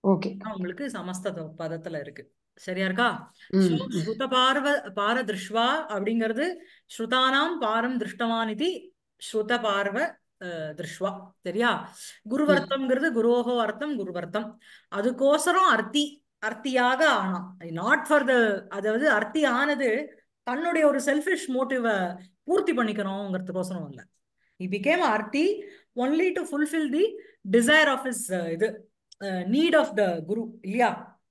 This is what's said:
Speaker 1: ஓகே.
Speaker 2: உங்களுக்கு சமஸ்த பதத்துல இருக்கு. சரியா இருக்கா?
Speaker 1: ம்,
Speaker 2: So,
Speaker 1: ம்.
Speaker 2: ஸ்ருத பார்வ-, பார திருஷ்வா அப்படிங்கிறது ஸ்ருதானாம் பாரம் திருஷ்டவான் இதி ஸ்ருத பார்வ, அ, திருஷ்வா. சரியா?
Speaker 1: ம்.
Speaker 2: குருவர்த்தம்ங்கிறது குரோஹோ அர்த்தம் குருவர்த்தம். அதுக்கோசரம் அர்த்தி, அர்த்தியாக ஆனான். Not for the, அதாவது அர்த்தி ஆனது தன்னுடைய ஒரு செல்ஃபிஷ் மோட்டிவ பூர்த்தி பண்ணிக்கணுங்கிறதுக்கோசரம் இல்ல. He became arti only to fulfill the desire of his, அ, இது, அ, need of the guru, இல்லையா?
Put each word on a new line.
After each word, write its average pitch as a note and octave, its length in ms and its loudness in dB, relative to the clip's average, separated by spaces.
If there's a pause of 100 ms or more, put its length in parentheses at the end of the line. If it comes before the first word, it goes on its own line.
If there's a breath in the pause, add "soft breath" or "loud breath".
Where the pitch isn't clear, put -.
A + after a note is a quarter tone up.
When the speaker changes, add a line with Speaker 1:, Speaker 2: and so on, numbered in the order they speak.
Speaker 1:
ஓகே. - 340 2 (160)
Speaker 2:
உங்களுக்கு F#3 360 -6
சமஸ்த F3 680 -8
பதத்துல D#3+ 420 -8
இருக்கு. - 240 -14 (320)
சரியா F#3 300 -4
இருக்கா? G3 480 0 (160 loud breath)
Speaker 1:
ம், F#3+ 120 4
Speaker 2:
So, F#3 80 6
Speaker 1:
ம். D#3+ 200 0
Speaker 2:
ஸ்ருத A3 380 -2
பார்வ-, C4+ 680 2
பார A3+ 280 0
திருஷ்வா G#3+ 640 -2
அப்படிங்கிறது A3+ 680 -2 (440 loud breath)
ஸ்ருதானாம் C4 600 0
பாரம் A#3 400 0
திருஷ்டவான் A3+ 500 -2
இதி E4 420 -4 (420)
ஸ்ருத G#3+ 280 0
பார்வ, G#3 560 -2 (240)
அ, D#3+ 340 -8
திருஷ்வா. F3 680 -8
சரியா? G#3 460 -2 (320 loud breath)
Speaker 1:
ம். G#3+ 120 -8
Speaker 2:
குருவர்த்தம்ங்கிறது C#4 760 2
குரோஹோ A#3+ 460 2
அர்த்தம் A3+ 420 -2
குருவர்த்தம். F3+ 560 -6 (400 loud breath)
அதுக்கோசரம் C#4+ 760 4
அர்த்தி, C4 560 0 (200)
அர்த்தியாக B3 580 0
ஆனான். F#3+ 560 0
Not E3+ 440 0
for C#4+ 240 4
the, A3 400 2
அதாவது G#3+ 420 0
அர்த்தி D#4 340 2
ஆனது C4+ 760 0 (260 loud breath)
தன்னுடைய D#4+ 440 2
ஒரு C#4 120 4
செல்ஃபிஷ் D4 480 0
மோட்டிவ A#3+ 680 0 (280 loud breath)
பூர்த்தி E4+ 300 0
பண்ணிக்கணுங்கிறதுக்கோசரம் F#3+ 1160 -4
இல்ல. B2 180 -18 (520)
He F3+ 60 -8
became A3 540 0
arti E4 420 0 (340 loud breath)
only D4+ 360 2
to F4+ 100 -4
fulfill D4+ 520 -2
the F4 120 2 (460 loud breath)
desire C#4+ 420 6
of C4+ 120 -4
his, A#3 280 -6
அ, E3+ 180 -2
இது, G#3+ 400 -4 (300)
அ, G3+ 60 -8
need B3 520 4
of - 180 0
the F3 300 2
guru, A3 180 -2 (160)
இல்லையா? G#3+ 580 -2 (120)